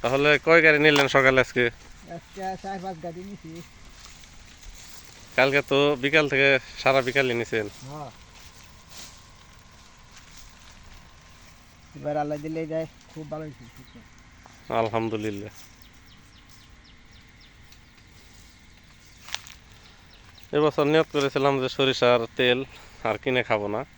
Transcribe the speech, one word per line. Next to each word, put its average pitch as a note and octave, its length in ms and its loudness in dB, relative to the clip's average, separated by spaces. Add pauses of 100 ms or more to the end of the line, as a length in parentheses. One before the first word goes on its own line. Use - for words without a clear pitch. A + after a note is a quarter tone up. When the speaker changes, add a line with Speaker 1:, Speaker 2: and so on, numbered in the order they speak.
Speaker 1:
তাহলে C#3 280 2 (160)
কয় E3 200 6
গাড়ি D3+ 200 6
নিলেন C#3+ 300 6
সকালে C3 300 6
আজকে? B2 180 0 (520)
Speaker 2:
আজকে - 260 -16 (220)
চার G3 200 -10
পাঁচ F#3+ 120 -10 (100)
গাড়ি E3+ 240 -12
নিছি। E3 220 -16 (1900)
Speaker 1:
কালকে C#3 320 2
তো C#3 80 2 (260)
বিকাল D3+ 280 2
থেকে C3+ 180 4 (320)
সারা C3+ 260 2
বিকালই B2+ 340 0
নিছেন। A2 260 -4 (220)
Speaker 2:
হ্যাঁ। D3 200 -14 (4000)
এবার D3 260 -6
আল্লাহ D3+ 220 -6
দিলে D#3+ 260 -6
যায়, D#3+ 160 -4 (240)
খুব D#3 200 -14
ভালো D#3 140 -10
হয়েছে। C3+ 180 -18 (1160)
Speaker 1:
আলহামদুলিল্লাহ। G#2+ 680 -4 (4000)
এবছর D3+ 340 2
নিয়ত D#3+ 240 2
করেছিলাম C#3 460 0
যে C3 60 -2 (100)
সরিষার B2 440 2 (160)
তেল B2+ 220 2 (500)
আর A2 120 0
কিনে B2+ 280 0
খাবো G#2 260 0
না A#2 60 -4 (160)